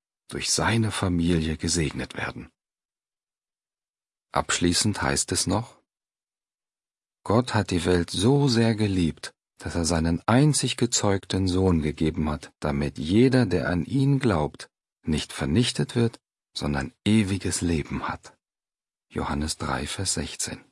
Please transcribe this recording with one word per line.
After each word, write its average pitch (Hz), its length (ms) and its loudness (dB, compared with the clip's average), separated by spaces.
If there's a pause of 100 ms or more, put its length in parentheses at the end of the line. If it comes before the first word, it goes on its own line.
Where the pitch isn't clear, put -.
(280)
durch - 240 -6
seine 113 400 0
Familie 85 640 0
gesegnet 82 600 -4
werden. - 360 -10 (1800)
Abschließend 101 680 0
heißt 69 300 -2
es - 160 -2
noch: 107 320 -2 (1400)
„Gott 123 300 2
hat 104 180 0
die 85 140 0
Welt 87 240 2
so 139 380 2
sehr 113 280 4
geliebt, 92 580 0 (240)
dass - 180 -8
er 85 100 0
seinen 82 420 0
einzig 135 500 4
gezeugten 98 680 0
Sohn 90 340 4
gegeben 76 480 -2
hat, - 300 -8
damit 71 380 -2
jeder, 120 480 4
der 85 240 0
an 87 160 0
ihn 135 340 2
glaubt, 85 500 0 (340)
nicht 76 300 -2
vernichtet 117 640 -2
wird, 117 240 0 (380)
sondern 69 340 -4 (120)
ewiges 101 580 0
Leben 80 460 -2
hat.“ - 280 -10 (720)
Johannes 76 480 -4
drei, 69 280 -4
Vers - 300 -4
sechzehn. - 560 -8